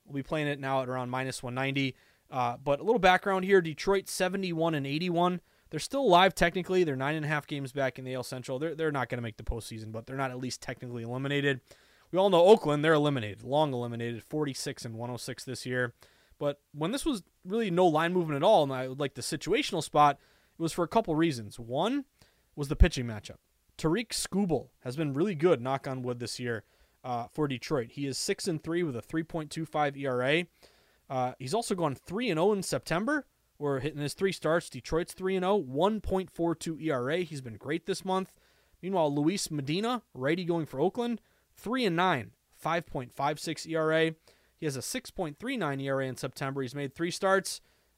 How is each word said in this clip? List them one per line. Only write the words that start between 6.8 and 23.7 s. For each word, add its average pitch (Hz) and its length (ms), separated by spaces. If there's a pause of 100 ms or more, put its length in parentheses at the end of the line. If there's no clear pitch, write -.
They're 143 100
nine 135 200
and 151 100
a - 20
half 151 180
games 139 280
back 135 260
in 131 60
the 127 80
A 131 40
L 123 60
Central. 127 340
They're, 156 160
they're 156 180
not 131 180
gonna 123 120
make 113 140
the 113 80
postseason, 110 480
but 113 140
they're 131 100
not 135 160
at 127 80
least 127 220
technically 120 420
eliminated. 135 560 (500)
We 165 80
all 196 120
know 175 160
Oakland, 151 400
they're 160 80
eliminated, 123 500
long 143 300
eliminated, 120 500
forty-six 143 600
and 113 100
one 120 140
oh 120 80
six - 260
this 123 220
year. 127 280 (460)
But 143 220 (100)
when 156 200
this 269 140
was 247 180 (200)
really 208 280
no 180 160
line 165 260
movement 160 240
at 143 60
all, 190 200
and 135 80
I 131 140
like 135 300
the 123 60
situational 170 640
spot, 147 360 (380)
it - 40
was 165 100
for 175 120
a 156 40
couple - 280
reasons. 131 440
One 175 460 (500)
was 143 140
the 151 60
pitching 131 320
matchup. 107 300 (400)